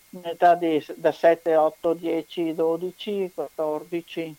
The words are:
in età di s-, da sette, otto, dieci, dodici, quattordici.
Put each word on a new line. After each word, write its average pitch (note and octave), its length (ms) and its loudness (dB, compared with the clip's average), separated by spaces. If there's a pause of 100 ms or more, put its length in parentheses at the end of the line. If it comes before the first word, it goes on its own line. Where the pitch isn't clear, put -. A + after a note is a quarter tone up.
(100)
in F3+ 140 -18
età E3+ 320 4
di E3 240 0
s-, D#3 160 -14
da D#3+ 160 0
sette, E3 440 2
otto, D#3 380 2
dieci, E3 600 -4
dodici, F3+ 800 -4
quattordici. D#3 1040 -6